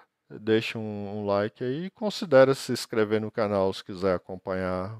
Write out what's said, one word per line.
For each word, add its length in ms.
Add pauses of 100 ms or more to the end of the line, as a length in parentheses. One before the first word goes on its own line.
(300)
deixe 480
um, 400
um 80
like 360
aí 220
e 60
considere 640
se 180
inscrever 480
no 100
canal 420
se 120
quiser 300
acompanhar 840